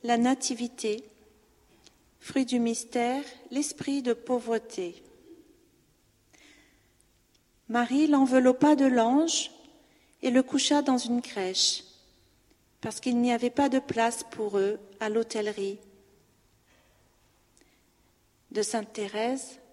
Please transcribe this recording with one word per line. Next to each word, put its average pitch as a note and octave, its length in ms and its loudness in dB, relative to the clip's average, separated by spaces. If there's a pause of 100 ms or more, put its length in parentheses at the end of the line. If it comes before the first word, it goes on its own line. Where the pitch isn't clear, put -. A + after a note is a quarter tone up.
la A#3 140 2
Nativité. A#3+ 840 -2 (1160)
Fruit - 260 -4
du A#3+ 140 -2
mystère, A#3+ 640 -2 (280)
l'esprit C#4 500 -4
de A#3+ 120 -2
pauvreté. A3+ 920 -6 (2750)
Marie A#3+ 400 2
l'enveloppa C4 680 6
de C#4 100 2
l'ange B3+ 680 2 (680)
et B3+ 100 0
le B3+ 100 6
coucha D4 400 2
dans C#4 160 2
une A#3+ 240 -2
crèche, - 640 -2 (1000)
parce - 180 -8
qu'il A#3+ 220 0
n'y A#3+ 100 2
avait A#3+ 180 0
pas C#4 200 2
de C4 100 2
place A#3 520 -2
pour G3+ 260 -4
eux G3+ 220 0 (200)
à A3 100 -4
l'hôtellerie. G#3+ 680 -4 (2750)
De G#3+ 120 -2
Sainte G#3 300 -4
Thérèse A3 680 -6 (140)